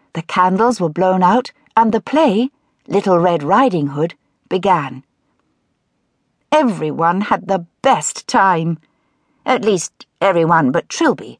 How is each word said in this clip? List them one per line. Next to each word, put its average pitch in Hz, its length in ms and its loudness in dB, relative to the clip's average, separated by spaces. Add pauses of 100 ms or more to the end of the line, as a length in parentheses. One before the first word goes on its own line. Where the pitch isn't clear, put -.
(140)
the 165 100 -8
candles 190 580 0
were 170 80 -2
blown 185 320 0
out, 208 300 2 (260)
and 226 140 2
the 214 100 0
play, 262 480 0 (380)
Little 190 320 0
Red 170 240 0
Riding 180 460 2
Hood, 143 260 -4 (340)
began. 170 540 -2 (1500)
Everyone 175 680 0
had 208 260 -4
the 185 200 -2 (160)
best - 440 -2
time. 170 520 0 (640)
At - 180 -2
least, 196 440 -2 (120)
everyone 165 520 2
but - 180 -2
Trilby, - 500 -4